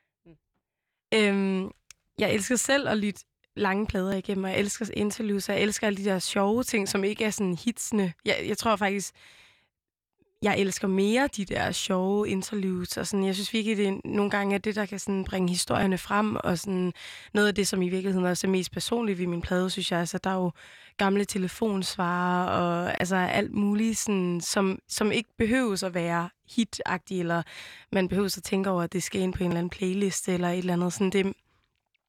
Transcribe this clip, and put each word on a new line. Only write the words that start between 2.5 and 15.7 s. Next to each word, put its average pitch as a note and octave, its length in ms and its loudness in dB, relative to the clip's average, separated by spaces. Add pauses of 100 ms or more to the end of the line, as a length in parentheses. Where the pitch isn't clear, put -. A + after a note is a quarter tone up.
selv C#4 340 2
at G#3+ 80 2
lytte G3+ 240 -2 (340)
lange G3+ 320 0
plader F#3+ 280 0
igennem, F#3+ 280 -2
og F#3+ 60 -2
jeg F#3+ 100 0
elsker G3+ 340 -2
interludes, G3+ 560 -2
og G3+ 60 -2
jeg G3 80 2
elsker G#3+ 240 0
alle G3+ 100 0
de G3 120 -6
der F#3+ 100 0
sjove G#3 440 0
ting, G3 260 0
som G3 140 0
ikke G#3 220 0
er G#3+ 40 0
sådan F#3 260 0
hitsende. G3+ 560 -2 (140)
Jeg, G#3 100 2 (120)
jeg G#3+ 100 -2
tror A3+ 180 2
faktisk, G3 380 -2 (1300)
jeg G3+ 180 2
elsker G3 280 0
mere G#3 500 4
de G3 80 -4
der - 260 -2
sjove F#3+ 580 0
interludes, F#3+ 680 -2
og F3 100 -4
sådan, F#3+ 180 0
jeg F#3+ 100 0
synes G3 180 -4
virkelig, A3 240 0
det G3+ 100 2
er G3 180 -2
nogle G3+ 260 0
gange G3+ 240 2
er G3 40 0
det, G3+ 160 -2
der G#3+ 100 0
kan F#3+ 140 -8
sådan G3 260 -2
bringe F#3 240 2
historierne F#3 480 2